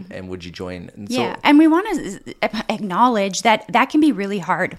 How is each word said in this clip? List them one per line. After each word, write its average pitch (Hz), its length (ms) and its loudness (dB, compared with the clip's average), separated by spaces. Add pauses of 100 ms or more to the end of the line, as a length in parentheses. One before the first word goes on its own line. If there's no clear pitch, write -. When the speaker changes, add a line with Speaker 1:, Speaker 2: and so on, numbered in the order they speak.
Speaker 1:
Mm-hmm. - 100 -18
Speaker 2:
and 95 160 -12
would 90 140 -10
you 87 60 -14
join?" 90 460 -10
And 104 160 -12
so 254 80 -2
Speaker 1:
Yeah, 196 240 -4
and 294 140 6
we 320 100 8
wanna 370 320 0
s-, 190 180 -8 (240)
s-, 214 260 -4
acknowledge 208 760 0
that 220 180 2 (160)
that - 140 2
can 302 100 2
be 302 120 6
really 202 260 -4 (120)
hard 175 280 -2